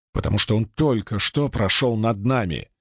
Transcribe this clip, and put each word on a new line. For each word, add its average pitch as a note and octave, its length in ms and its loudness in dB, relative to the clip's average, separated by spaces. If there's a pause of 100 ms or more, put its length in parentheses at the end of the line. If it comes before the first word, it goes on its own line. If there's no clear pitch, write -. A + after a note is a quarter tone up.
(120)
"Потому G2 260 0
что - 180 2
он A2+ 80 2
только A2+ 540 -2
что C#3+ 300 0
прошел A2+ 480 0
над A2 280 0
нами". G2+ 460 -2 (100)